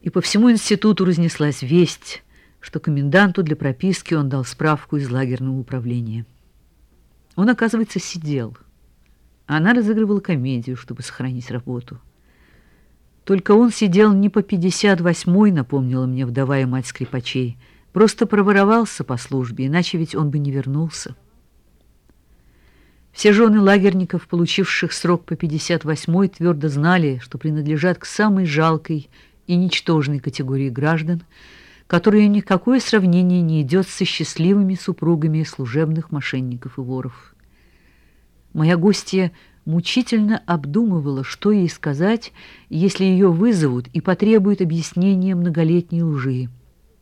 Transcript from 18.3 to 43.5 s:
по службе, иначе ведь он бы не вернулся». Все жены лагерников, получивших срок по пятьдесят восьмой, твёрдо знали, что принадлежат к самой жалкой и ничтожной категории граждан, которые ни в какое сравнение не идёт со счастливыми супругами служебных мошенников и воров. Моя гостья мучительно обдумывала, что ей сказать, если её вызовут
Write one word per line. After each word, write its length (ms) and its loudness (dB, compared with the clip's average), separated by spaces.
по 140 -6
службе, 500 -6
иначе 320 -2
ведь 160 -4
он 160 -2
бы 80 -2
не 140 -4
вернулся». 640 -6
Все 200 4
жены 280 6
лагерников, 680 2
получивших 640 -2
срок 320 -2
по 100 -8
пятьдесят 500 -4
восьмой, 440 0
твёрдо 400 -2
знали, 520 0
что 180 -14
принадлежат 600 -2
к 60 -18
самой 420 0
жалкой 640 -2
и 80 0
ничтожной 640 0
категории 500 -4
граждан, 540 -2
которые 400 4
ни 120 4
в 40 -6
какое 340 2
сравнение 640 2
не 200 0
идёт 260 0
со 160 -6
счастливыми 720 0
супругами 680 -2
служебных 680 -4
мошенников 640 -6
и 40 -8
воров. 520 -10
Моя 240 2
гостья 560 0
мучительно 800 0
обдумывала, 800 -2
что 260 -2
ей 180 2
сказать, 640 -2
если 340 0
её 300 4
вызовут 560 0